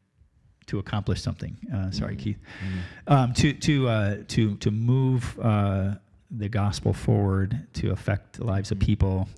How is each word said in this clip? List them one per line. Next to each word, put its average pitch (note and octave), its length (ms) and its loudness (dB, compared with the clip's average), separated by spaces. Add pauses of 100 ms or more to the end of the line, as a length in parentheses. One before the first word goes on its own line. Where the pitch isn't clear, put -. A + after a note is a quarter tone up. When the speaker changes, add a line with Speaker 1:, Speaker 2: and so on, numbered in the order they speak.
(680)
Speaker 1:
to G#2 120 -4
accomplish G2 420 -2
something. - 360 -6 (160)
Uh, F#2+ 180 -2
sorry, G#2 240 -4
Speaker 2:
Mm-hmm. - 80 -10
Speaker 1:
Keith. G#2 160 -4 (260)
Speaker 3:
Mm-hmm. F#2 480 -4
Speaker 1:
Um, B2+ 220 4
to, D3 180 4
to, C3+ 360 2
uh, G#2 280 2 (120)
to, G#2+ 280 2
to - 140 0
move, B2+ 720 0
uh, G2+ 540 2 (380)
the G#2 160 -4
gospel G2+ 440 0
forward G2+ 840 2
to - 160 -2
affect - 440 -4
the - 100 -8
lives G2 260 -2
of G2 80 -2
Speaker 2:
Mm-hmm. - 80 2
Speaker 1:
people. F#2+ 520 2